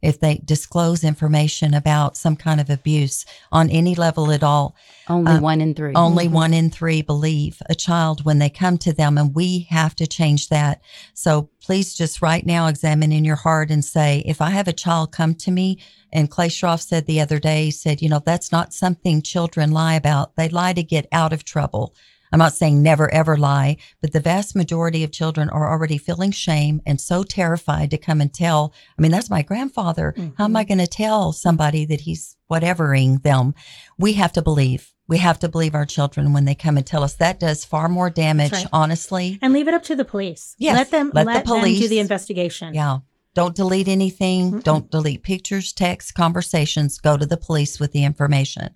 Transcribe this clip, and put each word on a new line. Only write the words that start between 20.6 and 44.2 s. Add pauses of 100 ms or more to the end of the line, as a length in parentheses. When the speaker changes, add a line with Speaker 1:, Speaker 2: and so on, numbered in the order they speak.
Speaker 1:
to
get
out
of
trouble." (400)
I'm
not
saying
never,
ever
lie, (240)
but
the
vast
majority
of
children
are
already
feeling
shame
and
so
terrified
to
come
and
tell. (260)
I
mean,
that's
my
grandfather. (240)
How
am
I
Speaker 3:
Mm-hmm.
Speaker 1:
gonna
tell
somebody
that
he's (120)
whatevering
them? (440)
We
have
to
believe. (120)
We
have
to
believe
our
children
when
they
come
and
tell
us.
That
does
far
more
damage,
Speaker 3:
That's
right.
Speaker 1:
honestly.
Speaker 3:
And
leave
it
up
to
the
police.
Speaker 1:
Yes,
Speaker 3:
Let
them,
Speaker 1:
let
the
Speaker 3:
let
them
do
Speaker 1:
police.
Speaker 3:
the
investigation.
Speaker 1:
Yeah. (340)
Don't
delete
anything.